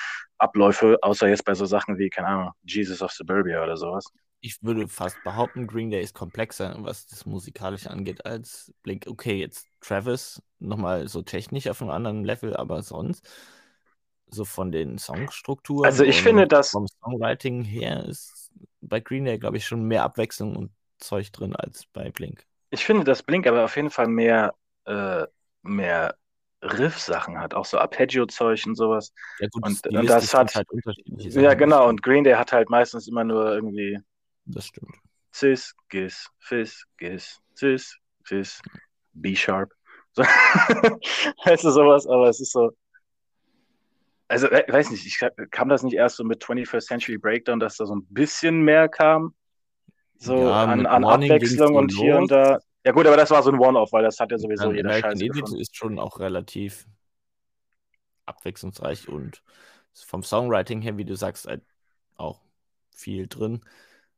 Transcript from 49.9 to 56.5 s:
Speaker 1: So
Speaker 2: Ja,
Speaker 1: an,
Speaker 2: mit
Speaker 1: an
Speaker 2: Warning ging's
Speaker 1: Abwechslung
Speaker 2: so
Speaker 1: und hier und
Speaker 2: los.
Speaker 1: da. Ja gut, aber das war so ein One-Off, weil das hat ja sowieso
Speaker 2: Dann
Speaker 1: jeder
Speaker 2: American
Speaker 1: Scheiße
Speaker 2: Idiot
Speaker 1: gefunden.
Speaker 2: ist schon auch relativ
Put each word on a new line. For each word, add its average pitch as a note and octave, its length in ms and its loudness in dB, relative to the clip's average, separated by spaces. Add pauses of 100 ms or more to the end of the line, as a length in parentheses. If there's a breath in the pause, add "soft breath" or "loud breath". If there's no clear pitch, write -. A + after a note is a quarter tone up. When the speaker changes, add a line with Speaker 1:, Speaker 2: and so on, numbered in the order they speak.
Speaker 1:
So B2+ 360 0
Speaker 2:
Ja, A2 120 4
Speaker 1:
an, A2+ 200 0
Speaker 2:
mit - 20 2
Speaker 1:
an B2 160 4
Speaker 2:
Warning C#3+ 360 6
ging's B2 260 4
Speaker 1:
Abwechslung D3 80 6
Speaker 2:
so D3 40 6
Speaker 1:
und G2 160 2
hier C#3+ 240 4
und B2+ 120 2
Speaker 2:
los. - 20 4
Speaker 1:
da. C3+ 280 6 (260)
Ja C3 80 4
gut, D#3 140 6
aber D3 100 10
das D3+ 140 6
war D3 120 6
so C#3 80 6
ein C3+ 80 2
One-Off, B2 340 4
weil A2+ 100 4
das - 160 0
hat A#2+ 120 -2
ja A#2+ 80 -2
sowieso G#2+ 320 -2
Speaker 2:
Dann - 20 -2
Speaker 1:
jeder G2+ 180 -2
Speaker 2:
American - 20 2
Speaker 1:
Scheiße G#2+ 320 -2
Speaker 2:
Idiot B2+ 260 -6
Speaker 1:
gefunden. - 80 -8
Speaker 2:
ist - 160 -10
schon A2 240 -8
auch - 200 -10
relativ F#2+ 680 -8 (1400)